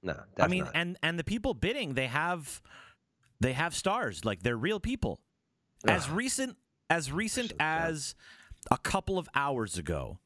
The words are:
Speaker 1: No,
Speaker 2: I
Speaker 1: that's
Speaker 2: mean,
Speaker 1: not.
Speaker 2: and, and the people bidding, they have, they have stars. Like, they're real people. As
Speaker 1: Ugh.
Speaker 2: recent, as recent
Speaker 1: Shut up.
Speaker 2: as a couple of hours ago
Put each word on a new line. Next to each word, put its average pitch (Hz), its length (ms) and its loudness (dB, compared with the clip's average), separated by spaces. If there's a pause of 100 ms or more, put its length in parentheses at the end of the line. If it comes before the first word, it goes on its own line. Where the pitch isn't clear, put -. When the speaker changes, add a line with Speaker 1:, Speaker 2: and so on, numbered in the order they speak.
Speaker 1:
No, 87 80 -2
Speaker 2:
I - 40 -2 (200)
Speaker 1:
that's 160 140 4
Speaker 2:
mean, 185 140 2
Speaker 1:
not. - 100 -8
Speaker 2:
and, 175 280 0
and 170 160 0
the 160 60 -2
people 226 300 0
bidding, 170 400 0
they 131 140 2
have, 156 520 -2 (800)
they 127 140 4
have 165 200 0
stars. 190 480 0
Like, 101 200 -2
they're 120 140 2
real 185 220 0
people. 185 400 -2 (720)
As - 180 2
Speaker 1:
Ugh. 139 100 -4
Speaker 2:
recent, 254 400 0 (340)
as 160 200 2
recent 190 420 0
Speaker 1:
Shut - 80 -10
up. 151 60 0 (220)
Speaker 2:
as 151 260 -4 (560)
a 123 60 6
couple 190 420 0
of 170 160 -6
hours 131 440 2
ago 76 480 -4